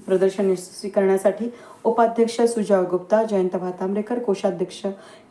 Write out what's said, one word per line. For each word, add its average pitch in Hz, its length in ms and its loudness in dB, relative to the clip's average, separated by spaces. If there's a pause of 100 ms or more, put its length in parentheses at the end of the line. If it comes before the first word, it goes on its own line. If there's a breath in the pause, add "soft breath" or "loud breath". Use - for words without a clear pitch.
प्रदर्शन 190 440 2
यशस्वी 180 380 -6
करण्यासाठी 190 600 2 (340 loud breath)
उपाध्यक्ष 233 580 2
सुजय 208 500 2
गुप्ता, 180 320 0
जयंत 196 320 0
भातांब्रेकर, 190 640 -4
कोषाध्यक्ष 185 680 -4 (440 loud breath)